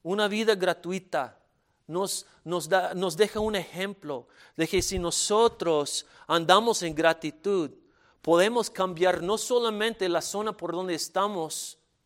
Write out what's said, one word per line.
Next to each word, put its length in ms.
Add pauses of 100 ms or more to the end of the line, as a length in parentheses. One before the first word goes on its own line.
una 240
vida 280
gratuita, 840 (480)
nos, 380 (180)
nos 240
da, 260
nos 220
deja 240
un 160
ejemplo 720 (300)
de 100
que 140
si 180
nosotros 1080 (220)
andamos 560
en 100
gratitud, 800 (500)
podemos 480
cambiar 540
no 140
solamente 720
la 120
zona 300
por 220
donde 220
estamos, 840 (280)